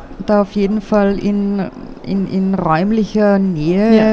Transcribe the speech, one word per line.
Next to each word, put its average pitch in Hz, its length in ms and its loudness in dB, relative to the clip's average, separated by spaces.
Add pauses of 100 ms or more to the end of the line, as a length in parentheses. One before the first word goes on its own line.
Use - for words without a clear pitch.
(260)
da 208 160 2
auf 196 120 -4
jeden 208 280 -2
Fall 202 380 0
in, 202 500 -2 (340)
in, 190 240 -4
in 190 280 0
räumlicher 202 840 2
Nähe, 190 580 2 (180)